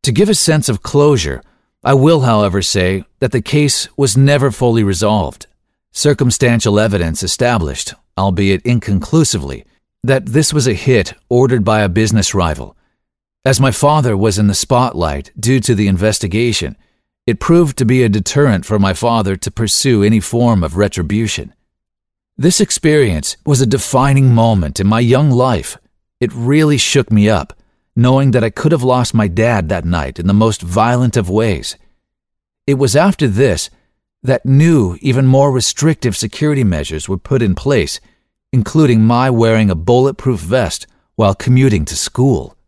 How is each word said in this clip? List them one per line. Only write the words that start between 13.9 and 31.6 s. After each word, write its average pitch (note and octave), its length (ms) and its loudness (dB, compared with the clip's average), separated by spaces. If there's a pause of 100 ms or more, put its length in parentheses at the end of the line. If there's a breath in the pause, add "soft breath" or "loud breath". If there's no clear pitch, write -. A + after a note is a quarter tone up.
was G2 200 0
in G#2 100 2
the G2+ 60 2
spotlight E2+ 840 -2
due A#2+ 220 0
to B2 120 -2
the G2+ 140 0
investigation, G2+ 880 -2 (500)
it A2+ 140 -2
proved E3 380 2
to B2 80 0
be B2+ 180 2
a A2+ 60 2
deterrent G#2+ 560 0
for G#2 140 -2
my G2 140 2
father G#2+ 440 -2
to - 120 -10
pursue A2 540 0
any A2 160 2
form A#2 420 0
of D2 140 -4
retribution. G2+ 800 -4 (840)
This F3 240 0
experience A#2+ 760 0 (100)
was C#3 140 2
a C3+ 60 2
defining C3 680 2
moment A2 460 0
in G2 80 0
my A2 140 2
young C3 280 2
life. B2 480 0 (440)
It B2 120 -2
really C#3+ 440 0
shook - 340 0
me G#2 180 4
up, E2+ 240 -2 (440)
knowing C3 340 2
that A#2 140 2
I A2 40 -2
could - 220 -2
have C#3 120 0
lost B2+ 300 0
my A2 140 0
dad G#2 400 0
that F2 160 -4
night E2+ 360 -4
in E2+ 80 -2
the G2+ 60 2
most G#2+ 280 2
violent A2+ 560 0
of F#2 120 -2
ways. G2+ 460 -2 (920)